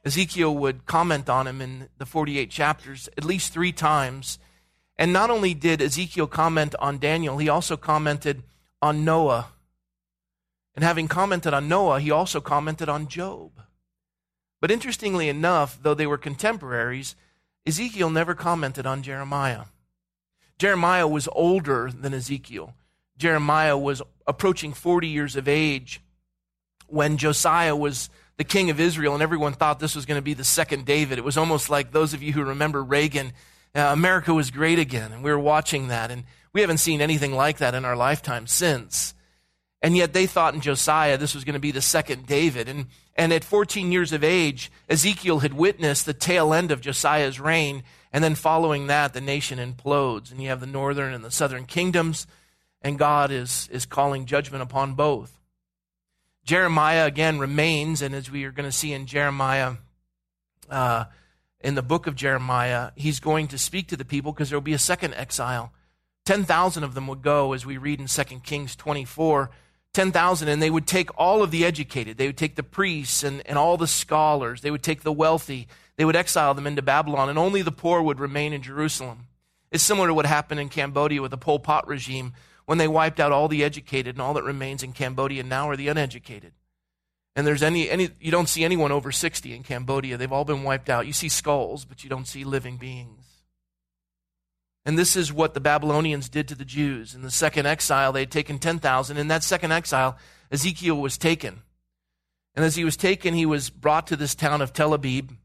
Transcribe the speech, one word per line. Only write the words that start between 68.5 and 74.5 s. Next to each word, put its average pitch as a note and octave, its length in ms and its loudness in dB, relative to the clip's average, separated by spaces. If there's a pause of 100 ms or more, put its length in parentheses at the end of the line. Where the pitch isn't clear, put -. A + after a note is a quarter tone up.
twenty-four, C#3+ 760 0 (420)
ten F#3+ 180 2
thousand, E3+ 360 2
and D3 120 0
they D#3 120 2
would D#3+ 160 0
take F3+ 320 0
all G3 240 6
of D#3+ 80 0
the E3 120 2
educated. C3+ 540 -2
They C3+ 80 0
would C#3 100 -4
take D#3 200 -4
the C#3 80 -6
priests D#3+ 600 -2
and, C#3 220 -6
and C#3+ 140 0
all E3+ 180 4
the E3 80 0
scholars. D3+ 760 0